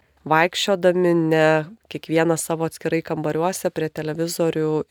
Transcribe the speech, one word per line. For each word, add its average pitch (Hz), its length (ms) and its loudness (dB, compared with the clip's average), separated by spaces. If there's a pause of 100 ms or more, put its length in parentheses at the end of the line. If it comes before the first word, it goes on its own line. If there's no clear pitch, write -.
(280)
vaikščiodami, 175 840 2 (160)
ne 160 200 4 (400)
kiekvienas 160 600 0
savo 165 160 -2
atskirai 160 400 -4
kambariuose 160 680 -2
prie 156 180 -4
televizorių 160 840 -2 (180)